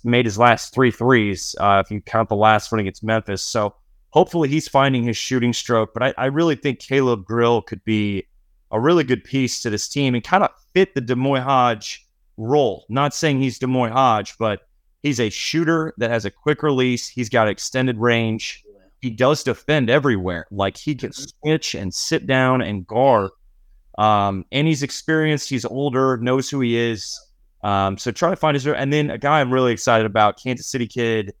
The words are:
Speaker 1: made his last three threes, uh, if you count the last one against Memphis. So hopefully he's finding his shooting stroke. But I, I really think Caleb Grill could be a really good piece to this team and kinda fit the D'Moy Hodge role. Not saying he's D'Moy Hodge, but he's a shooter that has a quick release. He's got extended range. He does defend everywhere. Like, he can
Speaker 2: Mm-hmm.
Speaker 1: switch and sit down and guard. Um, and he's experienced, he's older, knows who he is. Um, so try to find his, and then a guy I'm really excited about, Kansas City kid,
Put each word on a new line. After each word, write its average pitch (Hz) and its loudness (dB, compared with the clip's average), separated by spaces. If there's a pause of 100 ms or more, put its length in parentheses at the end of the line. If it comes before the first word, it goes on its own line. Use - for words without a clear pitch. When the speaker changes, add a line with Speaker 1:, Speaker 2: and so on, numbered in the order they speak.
Speaker 1:
made 120 4
his 104 -4
last 117 4
three 127 4
threes, 110 0
uh, 98 4
if - -14
you 104 -6
count 113 -2
the 104 -2
last 107 4
one 113 0
against 95 -6
Memphis. 110 -2
So 104 -4 (360)
hopefully 165 2
he's 151 -2
finding 135 2
his 117 -2
shooting 120 0
stroke. 113 -2
But 117 -4
I, 135 0
I 131 -2
really 156 2
think 135 -4
Caleb 127 0
Grill 117 2
could - -12
be 104 -2 (460)
a 110 -2
really 156 4
good 123 0
piece 131 -2
to 117 -4
this 104 -4
team 135 0
and 113 -2
kinda 196 2 (240)
fit 190 2
the 135 -2
D'Moy 131 0
Hodge 123 0 (300)
role. 117 0
Not 139 0
saying 139 0
he's 131 -2
D'Moy 127 0
Hodge, 113 0
but 107 -2 (420)
he's 139 -2
a 110 2
shooter 160 -2
that 113 -2
has 113 -2
a 101 -4
quick - -4
release. 127 0
He's 120 -6
got 110 4
extended 127 -2
range. 113 0 (380)
He 127 -6
does 127 2
defend 143 0
everywhere. 98 0
Like, 98 -2
he 151 -6
can - -8
Speaker 2:
Mm-hmm. - -14 (180)
Speaker 1:
switch 156 -2
and 95 -6
sit - -4
down 131 2
and 95 -6
guard. 113 2 (680)
Um, 101 2
and 147 0
he's 147 0
experienced, 156 -2
he's 123 -4
older, 131 0
knows 127 0
who 143 -4
he 117 0
is. 117 -4 (440)
Um, 98 0
so 120 -6
try 170 2
to 196 -2
find 151 0
his, 135 -2
and 139 -2
then 147 0
a 117 -8
guy 143 0
I'm 127 -2
really 127 2
excited 110 2
about, 104 2
Kansas 127 -6
City 120 -4
kid, 113 -2